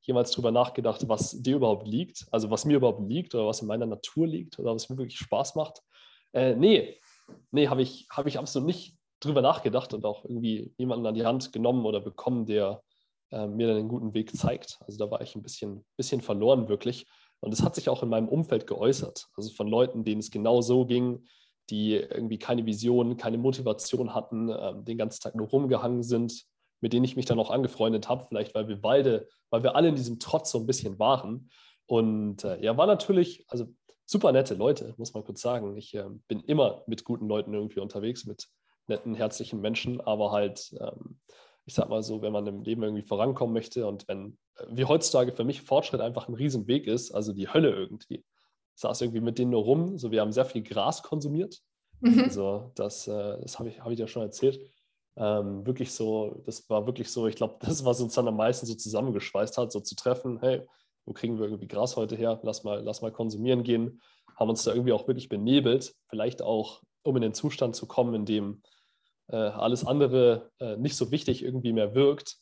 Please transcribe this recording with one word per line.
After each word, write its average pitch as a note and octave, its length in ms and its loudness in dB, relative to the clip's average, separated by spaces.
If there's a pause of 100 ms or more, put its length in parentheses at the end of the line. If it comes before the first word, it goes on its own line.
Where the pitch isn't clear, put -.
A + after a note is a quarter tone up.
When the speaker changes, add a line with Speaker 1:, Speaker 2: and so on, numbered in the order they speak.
Speaker 1:
jemals B2 220 2
drüber A#2+ 200 2
nachgedacht, B2 560 2
was - 240 0 (100)
dir C3 140 2
überhaupt G#2+ 320 2
liegt? B2 440 -4
Also A2+ 200 0
was A2 140 -2
mir D3+ 120 6
überhaupt G#2+ 320 2
liegt E3+ 240 -4
oder A2 140 0
was A2 140 -2
in A2 60 -6
meiner A2+ 180 -2
Natur D3+ 420 -2
liegt E3 320 -6
oder A2+ 160 -2
was - 140 -8
mir C3 80 -8
wirklich B2+ 220 -8
Spaß - 360 -2
macht? D#3 260 -6 (520)
Äh, B2+ 220 4
nee, F#3 440 6 (520)
nee, C#3+ 180 6
habe C3 120 2
ich, - 280 -2
hab C#3+ 180 -2
ich - 100 -2
absolut C#3 300 -2
nicht - 300 -4 (240)
drüber C#3 200 4
nachgedacht C3 520 2
und G#2+ 120 -8
auch G#2 200 -4
irgendwie A2+ 520 -4
jemanden A#2+ 280 -2
an A2 100 0
die A2+ 100 0
Hand C3 280 0
genommen A#2+ 320 2
oder G#2+ 160 0
bekommen, A#2 440 -2
der, G#2 360 0 (500)
äh, G#2+ 160 -6
mir A2+ 200 0
dann A2 100 4
einen A2 120 -2
guten A2+ 240 -4
Weg G#2+ 220 -2
zeigt. - 500 -2
Also G#2 120 -14
da G#2+ 140 -2
war A2 100 -4
ich - 140 -12
ein G#2 80 -12
bisschen, G2+ 420 -10 (120)
bisschen B2+ 240 -2
verloren A2 480 4
wirklich. A#2+ 380 -2 (340)
Und G#2+ 120 -4
es - 100 0
hat - 120 2
sich - 140 -2
auch B2+ 140 0
in A#2 60 -2
meinem A2+ 180 2
Umfeld D3 400 0
geäußert, A2 600 0 (100)
also G#2+ 160 -8
von G#2+ 140 -4
Leuten, A2+ 360 2
denen G#2+ 160 0
es G#2 120 -8
genau A2+ 300 4
so B2 240 4
ging, B2 400 0 (440)
die G#2+ 240 2
irgendwie A2 460 -2
keine A#2+ 260 0
Vision, A#2+ 520 2
keine A#2 200 -2
Motivation B2+ 800 -2
hatten, A2+ 340 -4
ähm, G2+ 360 -6
den A2+ 120 -6
ganzen A2+ 240 -4
Tag - 140 -10
nur G#2+ 120 -4
rumgehangen B2 560 2
sind, A#2 400 0 (380)
mit A#2 120 0
denen B2+ 120 6
ich B2+ 100 -2
mich B2+ 100 -2
dann A#2 140 2
auch G#2+ 120 0
angefreundet A2+ 580 0
habe, B2+ 180 -2
vielleicht - 280 -6
weil G#2+ 120 -2
wir G2+ 140 -8
beide, A#2+ 460 4 (220)
weil A2+ 140 2
wir B2+ 120 4
alle E3 140 6
in D3 60 2
diesem A#2+ 240 -4
Trotz - 320 -2
so A#2+ 80 0
ein A2 60 -4
bisschen A2 340 -2
waren. A#2+ 500 0 (360)
Und, G#2+ 580 2
äh, F#2+ 200 -4
ja, A2 140 2
war E3+ 100 6
natürlich, F#3 600 4
also A#2+ 180 -4 (380)
super G3+ 260 4
nette C3 240 4
Leute, A#2 420 0
muss A2+ 160 -10
man G#2+ 100 -6
kurz - 180 -12
sagen. A2 360 -4
Ich, - 160 -16
ähm, G2+ 340 -10
bin A2 140 -4
immer D3 460 2
mit A2+ 160 -6
guten G#2+ 240 -4
Leuten G#2+ 260 -2
irgendwie G#2+ 260 -4
unterwegs, G#2 460 -6
mit G#2 220 -12 (400)
netten, A2+ 260 -4
herzlichen A2 480 -4
Menschen, A#2 400 -2
aber G#2+ 300 0
halt, G#2 480 -2
ähm, - 400 -12 (460)
ich - 100 -10
sag - 140 0
mal A2 120 0
so, A2 220 -6
wenn G#2+ 100 -2
man G#2 140 -2
im G2+ 160 -8
Leben A2+ 180 -2
irgendwie G#2+ 220 -4
vorankommen A#2+ 500 0
möchte A2+ 320 -4
und G2+ 220 -8
wenn, G2+ 300 -10 (200)
äh, - 120 -12
wie B2+ 160 -2
heutzutage C3+ 480 2
für A#2 100 -4
mich C3+ 180 -2
Fortschritt C3+ 400 0
einfach A#2+ 260 -4
ein A#2+ 60 -8
Riesenweg B2+ 540 0
ist, A#2+ 240 -2
also G#2 220 -4
die F#2+ 200 -6
Hölle D#3+ 180 6
irgendwie. G2 520 -8 (520)
Ich - 60 -14
saß A2+ 200 -2
irgendwie A#2 200 -2
mit A#2 160 -2
denen B2 140 2
nur A2 120 2
rum, E3 340 2
so B2 140 -6
wir A2 100 4
haben G#2+ 100 0
sehr B2+ 140 2
viel A2+ 180 -6
Gras G#2 400 -2
konsumiert. D3+ 560 -4 (400)
Speaker 2:
Mhm. B3 240 8
Speaker 1:
Also G2+ 520 -2
das, - 340 -6
äh, G#2 320 -4
das - 180 -14
hab A#2 80 -6
ich, - 160 -14
hab A#2 80 -6
ich A2+ 60 -4
dir A2+ 100 -6
schon A#2 160 -6
erzählt. C3+ 360 0 (580)
Ähm, G2+ 480 -2
wirklich B2 280 -4
so, A2 520 -2
das - 240 -12
war G#2+ 160 2
wirklich B2 260 -6
so, A2+ 160 0
ich - 80 0
glaub, - 240 -4
das, D3 240 -2
was B2 160 2
uns A#2 140 -4
dann A#2+ 140 2
am A2 100 0
meisten A#2+ 280 0
so A2+ 80 -6
zusammengeschweißt G#2+ 840 -2
hat, A#2+ 140 -2
so G#2 100 -6
zu - 140 -10
treffen, B2 440 -2
hey, B2+ 220 0 (440)
wo - 80 -10
kriegen A#2 240 -4
wir G#2+ 80 -2
irgendwie G2+ 220 -6
Gras A2 300 -2
heute A2 180 -2
her? A2+ 260 0
Lass A2 220 -6
mal, G#2 180 -4
lass A2 200 -8
mal A2 100 -6
konsumieren A2+ 520 0
gehen. A#2 380 0 (360)
Haben A2+ 120 2
uns A2+ 140 0
da A#2 80 2
irgendwie A#2+ 220 4
auch - 140 0
wirklich B2+ 200 -2
benebelt, B2 640 2 (140)
vielleicht A2 340 -4
auch, - 400 -2 (220)
um C3+ 140 0
in A#2+ 40 4
den A2 120 0
Zustand B2+ 420 -2
zu - 100 -10
kommen, A#2+ 280 0
in G#2+ 120 0
dem, G#2 360 -2 (640)
äh, - 80 -8
alles A2+ 500 0
andere, B2 720 4
äh, A2 180 -6
nicht C3 180 -2
so A#2 160 -2
wichtig C3+ 320 -2
irgendwie B2 300 -2
mehr G#2+ 220 2
wirkt. C#3 460 2